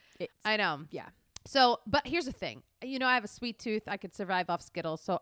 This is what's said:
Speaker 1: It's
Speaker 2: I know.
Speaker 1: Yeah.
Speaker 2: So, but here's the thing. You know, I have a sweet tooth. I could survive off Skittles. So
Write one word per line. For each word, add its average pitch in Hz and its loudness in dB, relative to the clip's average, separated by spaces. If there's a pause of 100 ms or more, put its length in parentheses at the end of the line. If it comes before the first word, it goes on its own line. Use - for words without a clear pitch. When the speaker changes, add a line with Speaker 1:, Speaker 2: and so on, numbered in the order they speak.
(180)
Speaker 1:
It's - -6 (120)
Speaker 2:
I 214 2
know. 170 2 (100)
Speaker 1:
Yeah. 151 -10 (380)
Speaker 2:
So, 254 6
but 277 2
here's 311 -2
the 254 -6
thing. 123 -8 (200)
You 262 -6
know, 254 0
I 254 4
have 247 2
a 214 -8
sweet 233 -8
tooth. 214 -2
I 202 -4
could 180 -14
survive 180 0
off 175 0
Skittles. 160 -6
So 180 0